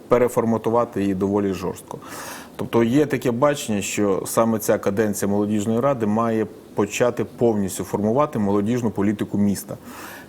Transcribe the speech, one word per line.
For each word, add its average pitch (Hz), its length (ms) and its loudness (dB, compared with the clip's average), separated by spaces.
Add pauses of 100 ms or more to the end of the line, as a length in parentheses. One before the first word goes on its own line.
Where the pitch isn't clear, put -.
переформатувати 117 920 2
її 98 140 2
доволі 98 380 0
жорстко. 90 440 -8 (580)
Тобто 117 280 0
є 135 220 4
таке 131 260 0
бачення, 120 500 0
що 104 440 0
саме 113 340 2
ця 107 180 2
каденція 101 540 0
молодіжної 104 480 0
ради 127 260 0
має 110 420 0 (280)
почати 120 500 0 (120)
повністю 104 460 0
формувати 117 560 0
молодіжну 104 520 0
політику 101 460 -2
міста. 101 400 0 (520)